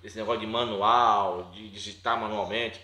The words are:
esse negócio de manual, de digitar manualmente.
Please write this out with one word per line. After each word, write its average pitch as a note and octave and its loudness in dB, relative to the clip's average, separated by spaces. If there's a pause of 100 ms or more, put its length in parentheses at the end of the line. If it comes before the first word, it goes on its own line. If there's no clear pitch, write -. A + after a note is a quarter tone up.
esse G#2 -16
negócio A2 -2
de G#2+ -6
manual, G#2 2
de G#2+ -16
digitar G#2 -4
manualmente. G#2+ -4